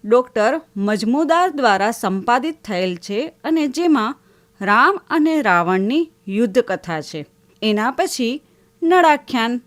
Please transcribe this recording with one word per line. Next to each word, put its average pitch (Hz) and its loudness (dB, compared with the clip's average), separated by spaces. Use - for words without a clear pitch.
ડૉક્ટર 233 2
મજમુદાર 247 0
દ્વારા 220 2
સંપાદિત 240 -2
થયેલ 185 -4
છે 202 -8
અને 320 0
જેમાં 285 0
રામ 240 2
અને 320 2
રાવણની 196 0
યુદ્ધ 208 0
કથા 170 -6
છે. 151 -12
એના 214 0
પછી 262 -4
નળાખ્યાન. 294 2